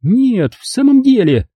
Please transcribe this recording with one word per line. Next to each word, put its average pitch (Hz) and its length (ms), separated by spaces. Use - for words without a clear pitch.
Нет, 208 520
в - 120
самом 277 360
деле 196 520